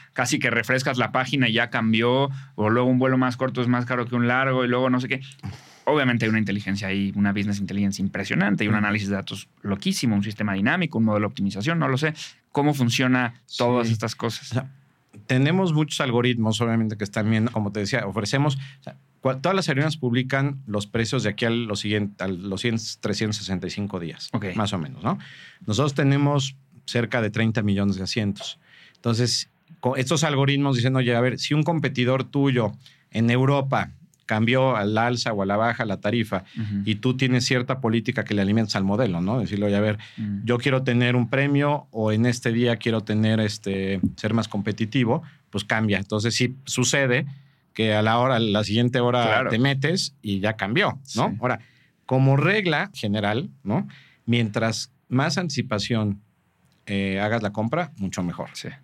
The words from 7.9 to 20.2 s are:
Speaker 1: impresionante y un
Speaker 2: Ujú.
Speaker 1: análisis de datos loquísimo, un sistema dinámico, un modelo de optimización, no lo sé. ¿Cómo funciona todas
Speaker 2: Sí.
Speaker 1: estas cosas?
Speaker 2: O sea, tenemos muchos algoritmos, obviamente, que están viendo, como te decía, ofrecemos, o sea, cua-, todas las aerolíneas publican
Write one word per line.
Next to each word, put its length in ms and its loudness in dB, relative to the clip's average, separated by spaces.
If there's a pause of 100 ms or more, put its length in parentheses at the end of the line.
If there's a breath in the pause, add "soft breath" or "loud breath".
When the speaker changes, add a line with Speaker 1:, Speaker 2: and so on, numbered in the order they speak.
Speaker 1:
impresionante 640 0
y 40 0
un 60 2
Speaker 2:
Ujú. 40 2
Speaker 1:
análisis 300 0
de 80 -2
datos 320 -8 (140)
loquísimo, 520 -2
un 80 2
sistema 320 -4
dinámico, 440 0
un 60 4
modelo 220 2
de 40 -4
optimización, 480 -2
no 100 0
lo 100 0
sé. 160 -2 (380 loud breath)
¿Cómo 220 2
funciona 600 2 (240)
todas 300 2
Speaker 2:
Sí. 60 2
Speaker 1:
estas 200 -4
cosas? 380 -6
Speaker 2:
O 20 -2
sea, 160 -4 (560)
tenemos 460 2
muchos 280 0
algoritmos, 600 2
obviamente, 360 0
que 80 -6
están 260 -2
viendo, 220 2
como 200 -2
te 80 -4
decía, 260 -2
ofrecemos, 500 0 (240 loud breath)
o 20 -20
sea, 140 -16 (240)
cua-, 200 -2
todas 160 0
las 120 -2
aerolíneas 280 0
publican 680 0